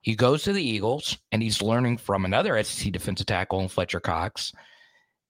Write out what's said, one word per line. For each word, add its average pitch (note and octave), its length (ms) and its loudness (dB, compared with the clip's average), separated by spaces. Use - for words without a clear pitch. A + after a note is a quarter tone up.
He A2+ 120 0
goes B2+ 300 4
to G3+ 80 0
the G3 100 0
Eagles, A2+ 560 -2
and A2 100 2
he's A2 180 0
learning A#2 380 2
from G2 260 0
another A#2 320 2
S G#2+ 220 -2
E - 60 -6
C G2+ 60 0
defensive F#2 360 -4
tackle F#2+ 340 -2
in F#2+ 80 -2
Fletcher F2+ 320 -2
Cox. E2+ 520 -4